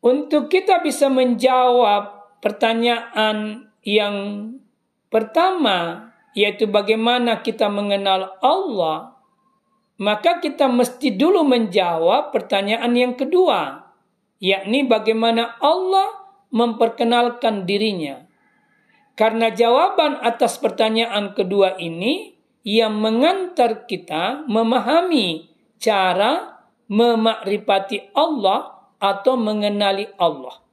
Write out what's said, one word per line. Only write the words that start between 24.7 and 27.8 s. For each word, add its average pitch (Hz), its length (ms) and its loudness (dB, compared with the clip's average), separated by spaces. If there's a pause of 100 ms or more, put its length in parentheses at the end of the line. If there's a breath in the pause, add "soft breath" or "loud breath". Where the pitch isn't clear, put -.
cara 202 800 0 (320)
memakrifati 220 1300 0